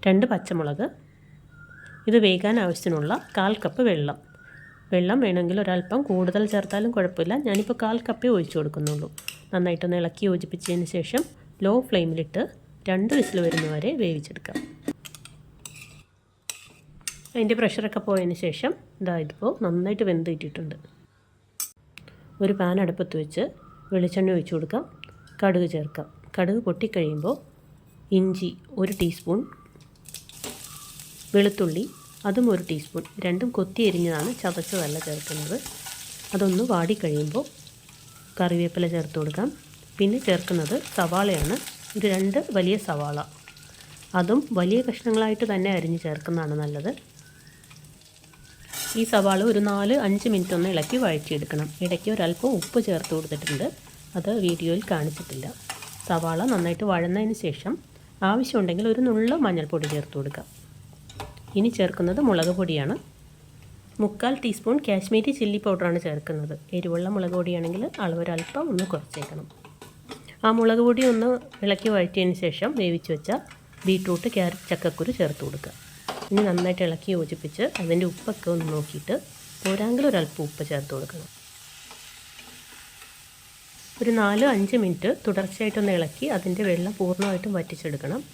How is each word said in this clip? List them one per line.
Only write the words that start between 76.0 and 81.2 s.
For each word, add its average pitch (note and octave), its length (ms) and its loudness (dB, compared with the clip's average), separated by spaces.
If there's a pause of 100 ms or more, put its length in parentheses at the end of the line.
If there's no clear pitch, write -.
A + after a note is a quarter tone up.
ഇനി G3+ 180 4
നന്നായിട്ട് F3+ 380 2
ഇളക്കി E3 300 -4
യോജിപ്പിച്ച് D#3+ 480 -4 (180)
അതിൻ്റെ E3+ 280 2
ഉപ്പൊക്കെ - 420 -6
ഒന്ന് E3 200 -2
നോക്കിയിട്ട് D3+ 420 -4 (480)
പോരാങ്കിൽ G#3+ 460 0
ഒരല്പം E3 380 0
ഉപ്പ് D3+ 220 -8
ചേർത്ത് C#3 260 -4
കൊടുക്കണം. D#3 340 -10 (2750)